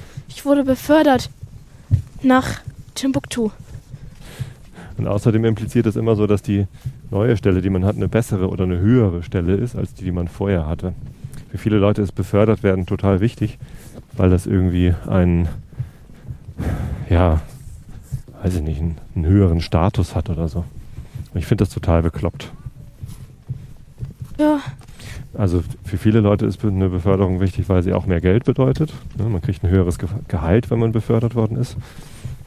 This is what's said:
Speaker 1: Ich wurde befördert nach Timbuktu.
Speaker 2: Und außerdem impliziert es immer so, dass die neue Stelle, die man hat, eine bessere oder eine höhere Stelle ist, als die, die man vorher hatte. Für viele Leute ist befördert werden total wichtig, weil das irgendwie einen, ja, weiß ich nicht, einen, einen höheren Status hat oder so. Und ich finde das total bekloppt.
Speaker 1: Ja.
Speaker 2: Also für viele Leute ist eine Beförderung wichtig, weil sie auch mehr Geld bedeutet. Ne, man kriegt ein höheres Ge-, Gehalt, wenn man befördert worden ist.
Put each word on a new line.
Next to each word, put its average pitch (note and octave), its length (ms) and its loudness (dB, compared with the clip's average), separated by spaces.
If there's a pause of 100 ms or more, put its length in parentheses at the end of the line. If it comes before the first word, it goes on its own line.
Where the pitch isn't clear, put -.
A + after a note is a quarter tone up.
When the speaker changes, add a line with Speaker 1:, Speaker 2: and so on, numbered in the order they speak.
(280)
Speaker 1:
Ich - 160 -14
wurde C#4+ 180 4
befördert C#4 680 2 (920)
nach B3+ 380 4 (340)
Timbuktu. C4 560 -2 (1500)
Speaker 2:
Und G#2+ 120 -4
außerdem G#2+ 360 2
impliziert A2 420 0
es G#2+ 100 0
immer A2+ 180 2
so, G#2 140 2
dass G#2 140 2
die G2+ 260 0 (420)
neue G#2+ 260 2
Stelle, F#2 240 2
die F#2+ 100 0
man F#2 140 0
hat, G#2 120 0
eine G#2 120 -2
bessere F#2+ 400 0
oder F2+ 160 -2
eine F2+ 140 0
höhere G2 460 4
Stelle F2+ 320 0
ist, A#2+ 180 -4
als G2 200 -6
die, - 100 -14
die F#2 80 -2
man F2 160 -2
vorher F#2 380 -2
hatte. F2 280 -4 (560)
Für G2+ 80 -8
viele G#2+ 200 2
Leute G#2 240 4
ist F#2+ 100 -2
befördert G2+ 500 0
werden F#2+ 240 2
total G2 340 2
wichtig, G#2+ 380 -2 (580)
weil F#2 140 4
das F2+ 160 4
irgendwie F2+ 480 2 (140)
einen, F2 400 4 (1600)
ja, E2+ 300 4 (1040)
weiß F#2 100 0
ich E2 80 -2
nicht, D2+ 180 -4
einen, E2 180 -4 (180)
einen E2 100 -2
höheren F2+ 340 4
Status E2+ 540 0
hat F2+ 160 -2
oder E2 160 -2
so. F2 140 -6 (760)
Und F#2 60 -2
ich D2+ 60 -6
finde G2 180 2
das E2 100 0
total E2+ 280 2
bekloppt. - 500 -4 (1900)
Speaker 1:
Ja. D4+ 220 2 (760)
Speaker 2:
Also F2+ 300 2 (200)
für - 120 -4
viele G#2+ 240 4
Leute G#2 240 4
ist G#2 180 -2
eine F#2+ 280 2
Beförderung F#2 500 2
wichtig, F#2 300 0
weil F#2 120 4
sie F#2 120 0
auch F#2+ 100 0
mehr F2 160 2
Geld F#2 240 4
bedeutet. C3+ 480 2 (240)
Ne, G#2 80 -2
man G#2+ 160 -2
kriegt - 240 -2
ein F2 60 2
höheres F2+ 280 4
Ge-, F2+ 100 -4 (200)
Gehalt, F2 420 2
wenn A2+ 80 0
man A2+ 140 2
befördert A2+ 420 0
worden A2 220 0
ist. B2 200 -4 (720)